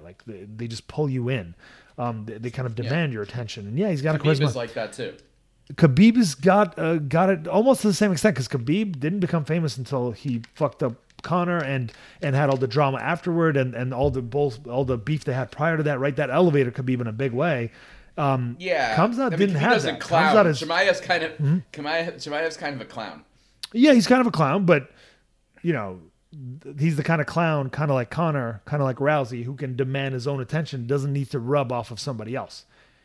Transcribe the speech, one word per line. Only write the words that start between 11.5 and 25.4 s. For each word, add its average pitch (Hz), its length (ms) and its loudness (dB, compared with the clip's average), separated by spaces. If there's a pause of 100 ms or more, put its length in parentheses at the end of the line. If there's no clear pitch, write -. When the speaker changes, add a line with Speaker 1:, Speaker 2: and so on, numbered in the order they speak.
Speaker 1:
and, 135 340 -4 (300)
and 139 140 0
had 139 160 2
all 135 60 2
the 131 100 0
drama 135 320 0
afterward 165 580 0
and, 127 160 0
and 127 220 -4
all 135 160 2
the 131 100 -2
bull-, 131 320 -2 (160)
all 127 160 -2
the 127 120 -2
beef 143 260 -4
they 135 100 -2
had 127 160 -4
prior 160 280 -2
to 156 60 0
that, 143 160 -2
right? 135 160 -2
That 143 140 -2
elevated 143 460 4
Khabib 127 260 -2
in 120 60 -4
a 113 40 -4
big 117 220 -4
way. 127 380 -2 (440)
Um, 127 440 0
Speaker 2:
Yeah. 135 360 0
Speaker 1:
Khamzat 233 320 2
Speaker 2:
I - 40 0
mean, 156 80 0
Speaker 1:
didn't 196 160 2
Speaker 2:
Khabib 143 40 0
Speaker 1:
have 214 140 4
Speaker 2:
doesn't 180 220 0
Speaker 1:
that. - 60 -10
Speaker 2:
clown. 160 340 4
Speaker 1:
Khamzat 196 140 8
is 147 120 0
Speaker 2:
Chimaev's 175 400 2
kind 175 220 0
of, 160 80 -4
Speaker 1:
Mm-hmm. 151 260 2 (160)
Speaker 2:
Chimaev, 160 440 -4
Chimaev's 151 400 -4
kind 147 180 -6
of 120 60 -10
a 107 40 -14
clown. 95 380 -12 (500)
Speaker 1:
Yeah, 269 200 8
he's 233 120 8
kind 254 160 6
of 247 60 2
a 175 40 -2
clown, 151 340 2
but, 151 260 4 (720)